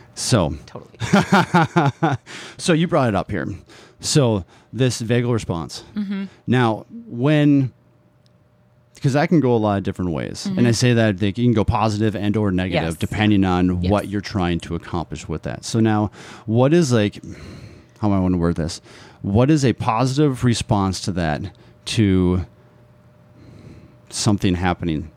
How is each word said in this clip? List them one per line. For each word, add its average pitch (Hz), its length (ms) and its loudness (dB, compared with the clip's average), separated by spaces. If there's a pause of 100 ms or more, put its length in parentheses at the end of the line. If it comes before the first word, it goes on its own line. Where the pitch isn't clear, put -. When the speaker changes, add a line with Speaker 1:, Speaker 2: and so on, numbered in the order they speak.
(160)
Speaker 1:
So, 82 400 0 (100)
Speaker 2:
Totally. - 320 -20
Speaker 1:
<laughs> 170 1200 2 (400)
so - 140 -2
you 165 160 2
brought 143 220 2
it 101 60 0
up 87 160 -2
here. 85 160 -4 (520)
So 113 460 2 (260)
this 120 300 0
vagal 120 320 0
response. 101 500 -6 (120)
Speaker 2:
Mm-hmm. 196 300 -6 (200)
Speaker 1:
Now, 117 400 0 (220)
when, 143 680 2 (1300)
'cause 139 120 0
that 147 140 0
can 165 140 4
go 123 140 2
a - 20 2
lot 104 220 2
of 95 40 -8
different 92 280 -4
ways. 58 360 -6
Speaker 2:
Mm-hmm. 190 120 -4
Speaker 1:
And 120 100 4
I - 20 2
say 123 220 2
that 110 240 2
they 101 160 -2
can 120 180 0
go 107 140 2
positive 107 500 0
and 104 220 -2
or 104 140 0
negative 90 400 -2
Speaker 2:
Yes. 82 60 -6
Speaker 1:
depending 104 460 2
on 90 380 2
Speaker 2:
Yes. 92 100 0
Speaker 1:
what 101 160 0
you're 98 140 -6
trying 87 400 -2
to 82 140 -8
accomplish 80 520 -8
with 78 160 -8
that. 60 220 -10
So 113 160 -2
now, 107 300 2 (340)
what 123 280 2
is, 165 200 2
like, 104 260 0 (800)
how 107 100 0
do 101 40 2
I 95 60 2
wanna 90 180 2
word 85 200 0
this? 80 220 -6 (440)
What 113 260 2
is 151 160 2
a 113 80 4
positive 127 680 0
response 101 580 0
to 107 120 -6
that, 80 280 -2 (440)
to 92 600 2 (1600)
something 101 460 0
happening? 85 600 -2